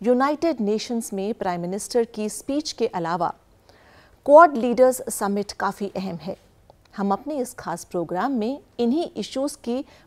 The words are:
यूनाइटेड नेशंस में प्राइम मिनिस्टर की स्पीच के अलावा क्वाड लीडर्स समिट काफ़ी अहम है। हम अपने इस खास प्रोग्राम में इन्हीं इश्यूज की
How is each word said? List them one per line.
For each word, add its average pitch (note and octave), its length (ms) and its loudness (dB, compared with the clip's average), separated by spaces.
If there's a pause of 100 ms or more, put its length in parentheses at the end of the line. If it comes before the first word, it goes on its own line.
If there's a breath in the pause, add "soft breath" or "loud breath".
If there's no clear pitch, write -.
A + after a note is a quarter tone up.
यूनाइटेड C4+ 580 2
नेशंस A3 520 -2
में G3 220 -4
प्राइम F3 260 -4
मिनिस्टर G3+ 440 -2
की G#3+ 240 -6
स्पीच C#4 440 -6
के A3+ 140 -2
अलावा E3+ 480 -2 (920 soft breath)
क्वाड D4 300 10
लीडर्स B3 520 4
समिट G3+ 440 -4
काफ़ी G3 440 -6
अहम F#3 200 -6
है। E3 200 -10 (600)
हम G3 160 0
अपने C#4+ 240 -4
इस B3 180 -6
खास E3+ 300 -8
प्रोग्राम F3+ 480 -4
में B3 260 -2 (220)
इन्हीं C4+ 360 0
इश्यूज C4+ 400 -6
की B3 280 -6 (220 soft breath)